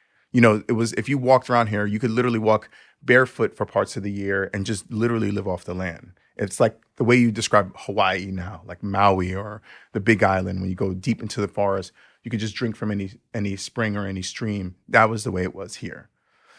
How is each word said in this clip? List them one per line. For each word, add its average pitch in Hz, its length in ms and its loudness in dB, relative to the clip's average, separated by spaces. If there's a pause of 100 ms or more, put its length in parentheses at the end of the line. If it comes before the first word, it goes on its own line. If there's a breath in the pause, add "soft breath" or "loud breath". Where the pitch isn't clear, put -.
(340)
You 123 80 6
know, 107 260 6
it 120 60 0
was, 113 200 0
if 110 140 -4
you 143 100 0
walked 127 320 4
around 120 180 2
here, 104 180 0
you 104 140 -2
could 117 120 0
literally 120 280 2
walk 107 300 2 (340 soft breath)
barefoot 123 520 2
for 104 100 -4
parts - 300 -2
of 101 80 -6
the 101 80 -4
year 98 420 -2
and 95 120 -4
just 104 260 -6
literally 110 400 0
live 101 160 -4
off 90 160 -4
the - 120 -10
land. 92 380 -8 (220)
It's - 240 -6
like 117 180 2 (200)
the 131 80 -2
way 120 100 6
you 120 160 4
describe 104 460 0
Hawaii 95 540 -2
now, 92 340 -8
like 90 180 -14
Maui 95 500 2
or 104 280 -10 (320 loud breath)
the 113 60 -4
Big 104 240 4
Island, 95 360 0
when 92 100 -4
you 92 60 -4
go 95 180 -2
deep 92 280 -4
into - 180 -8
the 101 80 -2
forest, 98 440 -2 (320 soft breath)
you 113 60 -12
could 110 120 -4
just 110 140 -4
drink 113 200 -4
from 107 160 -6
any, 101 200 -4 (220)
any 101 220 -4
spring 107 400 -4
or 101 100 -4
any 95 160 -6
stream. 98 540 -6 (140)
That 110 200 6
was 110 140 -4
the 113 80 -4
way 92 120 -2
it 92 120 -6
was 98 200 -12
here. - 340 -14 (500 soft breath)